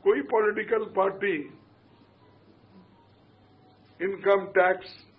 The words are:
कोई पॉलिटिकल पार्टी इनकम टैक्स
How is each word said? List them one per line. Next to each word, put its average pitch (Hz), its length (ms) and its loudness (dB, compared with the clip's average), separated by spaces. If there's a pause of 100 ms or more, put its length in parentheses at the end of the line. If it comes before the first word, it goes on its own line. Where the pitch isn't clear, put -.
कोई 220 160 2
पॉलिटिकल 214 640 -2
पार्टी 190 520 -2 (2750)
इनकम 190 440 2
टैक्स 185 460 2 (260)